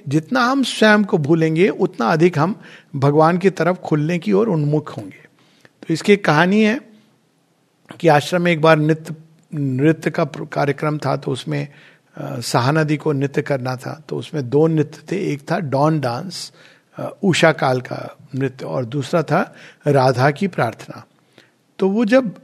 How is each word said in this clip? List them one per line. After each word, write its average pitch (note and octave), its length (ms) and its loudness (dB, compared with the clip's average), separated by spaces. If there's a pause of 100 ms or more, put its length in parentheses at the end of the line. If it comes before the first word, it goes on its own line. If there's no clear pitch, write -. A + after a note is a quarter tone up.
जितना D#3+ 320 -2
हम C4 220 0
स्वयं G#3+ 420 4
को G3 140 0
भूलेंगे D#3+ 500 2
उतना A#3 380 -2
अधिक E3+ 320 4
हम F3 220 0 (360)
भगवान D#3 420 4
की F#3 120 2
तरफ F3+ 260 -2
खुलने D#3+ 420 -2
की G3+ 140 -2
ओर G#3 160 2
उन्मुख D3+ 480 -2
होंगे। G2 320 -14 (540)
तो E3 120 -4
इसकी G3+ 180 2
एक G3+ 120 4
कहानी F3+ 380 2
है A3 180 0 (1200)
कि E3+ 80 2
आश्रम D#3 340 2
में F3 100 2
एक D#3+ 80 -2
बार D#3+ 180 6
नृत्य, D#3 360 -2 (400)
नृत्य D3 560 0
का E3 140 -2
प्र-, D3 280 -10
कार्यक्रम D3 460 -2
था, C#3 180 -2
तो C#3+ 140 -8
उसमें, C#3+ 380 -6 (480)
अ, C#3 240 -10
सहाना C3+ 420 0
दी D3+ 140 0
को D3+ 160 -2
नृत्य C#3 300 -2
करना B2+ 340 -4
था। C3 320 -14
तो D3 80 -8
उसमें C3+ 340 -8
दो D3 160 4
नृत्य D#3 320 0 (140)
थे, E3 200 -4
एक C#3+ 80 -8 (100)
था E3 80 -2
डॉन D3+ 420 0
डांस, C3+ 520 -8 (460)
अ, C3+ 140 -8 (100)
उषा E3 300 4
काल C3 280 0
का - 360 -14 (180)
नृत्य, C3 300 -6
और C#3+ 200 -6
दूसरा C#3 380 -2
था D#3 320 -2 (320)
राधा C3+ 440 2
की E3 180 -4
प्रार्थना। A2+ 580 -6 (720)
तो F#3+ 100 0
वो G#3+ 160 0
जब B3 400 2